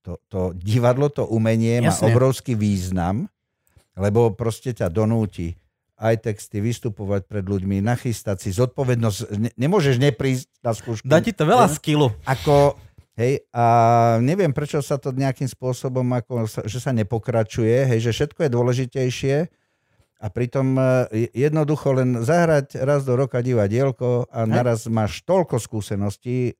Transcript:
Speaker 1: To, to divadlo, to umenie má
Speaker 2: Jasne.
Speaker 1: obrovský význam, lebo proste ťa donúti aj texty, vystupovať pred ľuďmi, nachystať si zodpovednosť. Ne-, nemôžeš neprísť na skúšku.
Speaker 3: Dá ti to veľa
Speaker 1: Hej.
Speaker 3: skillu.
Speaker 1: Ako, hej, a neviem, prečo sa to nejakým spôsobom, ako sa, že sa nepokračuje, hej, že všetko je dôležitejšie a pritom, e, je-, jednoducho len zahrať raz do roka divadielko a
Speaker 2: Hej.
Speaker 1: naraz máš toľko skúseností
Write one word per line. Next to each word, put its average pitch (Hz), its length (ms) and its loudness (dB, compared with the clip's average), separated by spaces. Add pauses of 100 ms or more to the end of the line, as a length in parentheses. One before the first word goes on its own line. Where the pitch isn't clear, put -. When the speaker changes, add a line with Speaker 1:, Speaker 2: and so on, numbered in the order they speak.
Speaker 1:
To, 85 240 -12
to 92 300 -4
divadlo, 120 540 2
to 143 160 -4
umenie 113 560 2
má 156 100 4
Speaker 2:
Jasne. 110 200 2
Speaker 1:
obrovský 123 440 2
význam, 95 720 0 (680)
lebo 107 400 2
proste 113 380 -6
ťa 113 180 -4
donúti 107 720 -2 (400)
aj 113 240 2
texty, 107 360 -8
vystupovať 104 680 -4
pred 101 180 -8
ľuďmi, 98 380 -2
nachystať 110 580 -4
si - 120 -8
zodpovednosť. 120 680 -2 (140)
Ne-, 107 240 -4
nemôžeš 143 400 2
neprísť 131 500 0 (140)
na 120 100 -2
skúšku. 113 340 -6
Speaker 3:
Dá 147 140 4
ti 226 120 0
to - 120 -4
veľa 208 240 4
Speaker 1:
Hej. 151 80 0
Speaker 3:
skillu. 151 340 2 (140)
Speaker 1:
Ako, 143 520 2 (400)
hej, 127 360 -2
a 120 140 0 (540)
neviem, 156 320 2
prečo 147 280 -4
sa 147 160 -4
to 139 160 -6
nejakým 135 340 -4
spôsobom, 127 680 -4
ako 123 200 -4 (120)
sa, - 180 -8
že 107 160 -8
sa 135 120 -4
nepokračuje, 113 960 0
hej, 117 140 2
že 117 120 -2
všetko 147 280 -4
je 160 80 0
dôležitejšie 127 880 0 (800)
a 110 120 -12
pritom, 127 440 -2
e, 131 80 0 (400)
je-, 117 100 -2 (140)
jednoducho 151 480 0
len 127 260 0
zahrať 151 600 2
raz 139 240 0
do 131 100 -2
roka 127 260 0
divadielko 123 880 0
a - 120 -10
Speaker 2:
Hej. 113 100 0
Speaker 1:
naraz 117 360 2
máš 110 360 -2
toľko 170 380 0
skúseností 104 800 -6 (220)